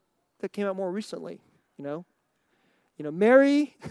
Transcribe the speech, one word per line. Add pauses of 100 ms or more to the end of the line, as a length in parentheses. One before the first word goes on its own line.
(380)
that
came
out
more
recently, (340)
you
know? (920)
You
know,
Mary, (140)